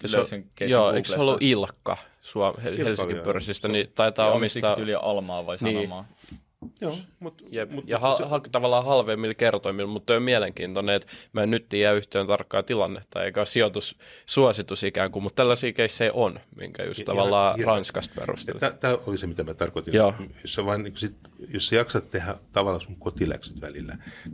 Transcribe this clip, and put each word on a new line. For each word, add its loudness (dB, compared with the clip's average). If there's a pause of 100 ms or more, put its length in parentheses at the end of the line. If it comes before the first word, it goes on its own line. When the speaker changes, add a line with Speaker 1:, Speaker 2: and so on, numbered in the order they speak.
Speaker 1:
Se 0
Speaker 2:
löysi 2
sen -10
keissin 2
Speaker 1:
Joo, 6
eikö 0
se -2
Speaker 2:
Googlesta. 0
Speaker 1:
ollut 0
Ilkka 0 (260)
Suom-, -2
Hel-, -4
Speaker 3:
Ilkka -2
Speaker 1:
Helsingin 0
Speaker 3:
oli, -8
Speaker 1:
pörssistä, -2
Speaker 3:
joo. 0
Speaker 1:
niin 2
taitaa 2
Speaker 2:
Ja 6
Speaker 1:
omistaa 0
Speaker 2:
omistikset 2
yli -2
Almaa -2
vai -4
Speaker 1:
Niin. 0
Speaker 2:
Sanomaa? -6 (720)
Speaker 3:
Joo, -6 (220)
mut, -14
Speaker 1:
Jep. -6
Speaker 3:
mut, -10
Speaker 1:
Ja 0
Speaker 3:
mut -4
Speaker 1:
ha-, 4
Speaker 3:
se -2
Speaker 1:
ha-, -2 (120)
tavallaan 4
halvemmilla 2
kertoimilla, 0
mutta -8
toi 4
on 2
mielenkiintoinen, 0
että 0 (240)
mä 0
en 2
nyt 0
tiedä 4
yhtään 0
tarkkaa 0
tilannetta -2
eikä 0
sijoitussuositus 0
ikään 0
kuin, -6
mutta -6
tällaisia 2
keissejä 0
on, 0 (160)
minkä -10
just -6
Speaker 3:
Ja -8
Speaker 1:
tavallaan 4
Speaker 3:
ihan 2
hirveä. 4
Speaker 1:
Ranskasta -4
perusteli. -6
Speaker 3:
Tää, 0
tää 0 (100)
oli -2
se, -6
mitä -4
mä -8
tarkoitin. -2
Speaker 1:
Joo. 6 (280)
Speaker 3:
Jos -10
sä -2
vaan -2
niinku -12
sit, -6 (340)
jos -4
sä 4
jaksat 0
tehdä -4 (180)
tavallaan 0
sun -14
kotiläksyt -4
välillä, -10 (380)